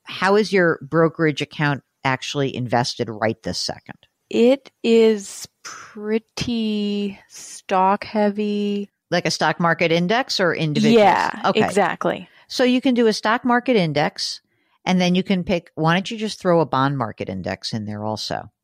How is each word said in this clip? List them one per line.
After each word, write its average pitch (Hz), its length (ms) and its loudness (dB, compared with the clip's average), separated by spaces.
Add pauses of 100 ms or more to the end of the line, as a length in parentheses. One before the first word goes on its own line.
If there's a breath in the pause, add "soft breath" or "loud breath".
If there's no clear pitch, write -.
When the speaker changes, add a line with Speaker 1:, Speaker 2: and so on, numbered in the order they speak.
Speaker 1:
how - 320 -2
is 202 180 2
your 175 300 2
brokerage 156 580 0
account 147 440 -2 (180)
actually 135 540 -2
invested 120 520 -2
right 110 360 -4
this - 160 -6
second? - 380 -10 (320)
Speaker 2:
It 240 420 2 (100)
is 220 640 2 (160)
pretty 214 1700 -4
stock - 720 0
heavy. 208 880 -2 (220)
Speaker 1:
Like 175 140 0
a 156 40 -2
stock 156 300 -2
market 165 320 2
index 202 480 0
or 170 120 2
individuals? 214 520 4
Speaker 2:
Yeah, 101 400 2
Speaker 1:
Okay. 202 200 2
Speaker 2:
exactly. 180 640 -2 (180 soft breath)
Speaker 1:
So - 160 -2
you 247 180 2
can 262 140 2
do 233 120 4
a 214 60 4
stock 220 320 -2
market 240 300 2
index, 160 680 -2 (420)
and 185 160 2
then 180 140 2
you 185 80 2
can 185 220 -2
pick, 175 320 -4
why 160 180 2
don't 190 160 -2
you 226 80 -10
just 214 200 -8
throw 170 220 2
a 143 60 2
bond 135 320 0
market 110 300 -8
index 95 440 -8
in 107 140 -6
there 104 180 -8
also, 107 460 -6 (140)